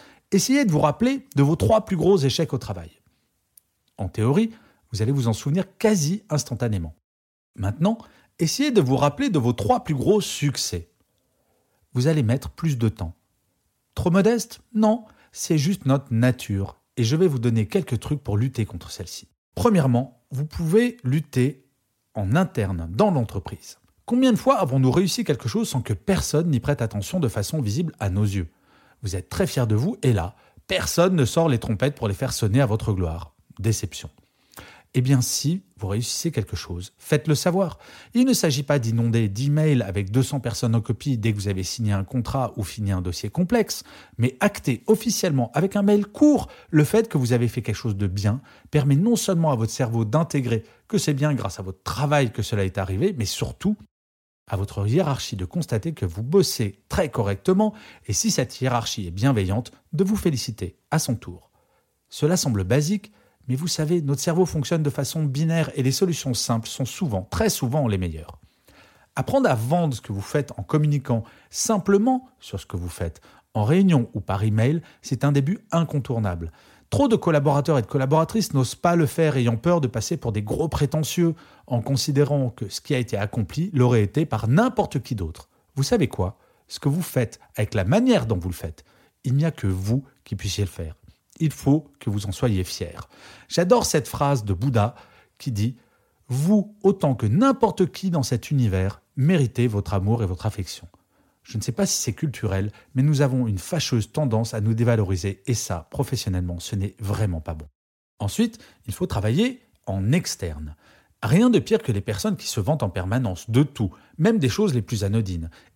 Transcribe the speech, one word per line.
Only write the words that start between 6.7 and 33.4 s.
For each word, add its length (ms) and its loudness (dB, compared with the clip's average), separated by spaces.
Maintenant, 420 -2
essayez 320 0
de 100 2
vous 160 4
rappeler 360 2
de 80 2
vos 140 2
trois 300 0
plus 120 -2
gros 260 2
succès. 720 -4
Vous 120 0
allez 160 2
mettre 300 0
plus 260 -2
de 100 2
temps. 280 -6
Trop 160 0
modeste ? 500 2
Non, 300 2
c'est 260 0
juste 300 0
notre 260 0
nature. 640 0
Et 60 2
je 120 2
vais 120 4
vous 120 0
donner 260 2
quelques 340 -2
trucs 240 -6
pour 140 -2
lutter 300 0
contre 240 -14
celle-ci. 360 -14
Premièrement, 580 2
vous 160 -6
pouvez 600 0
lutter 600 -2
en 220 -2
interne, 560 -2
dans 200 2
l'entreprise. 680 -6
Combien 280 4
de 40 2
fois 200 2
avons-nous 340 2
réussi 320 2
quelque 240 -2
chose 220 -2
sans 120 -2
que 120 -2
personne 580 0
n'y 80 2
prête 220 -2
attention 400 -4
de 80 2
façon 320 -4
visible 380 -2
à 100 -2
nos 160 0
yeux ? 240 -2
Vous 140 -6
êtes 140 -10
très 180 0
fiers 200 -2
de 80 2
vous, 280 0
et 80 4
là, 240 0
personne 480 2
ne 100 4
sort 220 2
les 120 2
trompettes 360 -2
pour 140 -2
les 40 0
faire 200 -4
sonner 260 2
à 60 4
votre 260 0
gloire. 440 -4